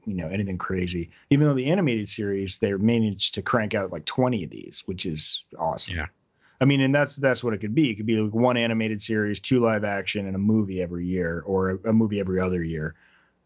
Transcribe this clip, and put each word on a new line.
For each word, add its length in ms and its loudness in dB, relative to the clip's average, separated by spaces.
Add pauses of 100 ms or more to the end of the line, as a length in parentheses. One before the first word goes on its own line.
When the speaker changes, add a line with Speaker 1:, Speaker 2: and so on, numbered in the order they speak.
Speaker 1:
you 100 -6
know, 140 -4
anything 300 -4
crazy. 520 -4 (200)
Even 180 6
though 60 4
the 120 0
animated 420 2
series, 500 -2
they 160 2
managed 600 2
to 80 -4
crank 320 0
out, 160 -2
like, 140 -10
twenty 400 0
of 60 -10
these, 360 -10
which 200 -6
is 380 2 (140)
awesome. 380 -4
Speaker 2:
Yeah. 100 -4 (540)
Speaker 1:
I 60 6
mean, 140 4
and 140 4
that's, 220 2
that's 260 0
what 100 -2
it 60 -4
could 160 -6
be. 160 4
It 60 -4
could 100 -8
be, 140 2
like, 120 0
one 240 2
animated 460 0
series, 380 -2
two 180 2
live 240 2
action, 440 -4
and 100 -6
a 20 -2
movie 420 2
every 240 -4
year, 420 -2
or 240 0
a, 200 -2
a 20 4
movie 280 4
every 200 0
other 220 0
year. 320 -4 (520)